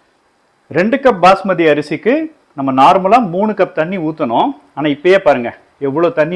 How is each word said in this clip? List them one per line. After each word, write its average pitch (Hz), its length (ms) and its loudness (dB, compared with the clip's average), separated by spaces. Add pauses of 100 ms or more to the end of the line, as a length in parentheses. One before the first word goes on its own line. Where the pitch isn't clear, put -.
(760)
ரெண்டு 220 260 0
கப் 214 200 2
பாஸ்மதி 185 480 2
அரிசிக்கு 147 420 -2 (440)
நம்ம 135 120 -4 (120)
நார்மலா 185 360 4 (160)
மூணு 208 260 -2
கப் 170 200 -2
தண்ணி 175 180 -6 (100)
ஊத்தணும். 156 440 -2 (260)
ஆனா 147 180 -2
இப்பயே 180 320 2
பாருங்க 123 240 0 (360)
எவ்வளவு 165 320 -2
தண்ணி 156 160 -2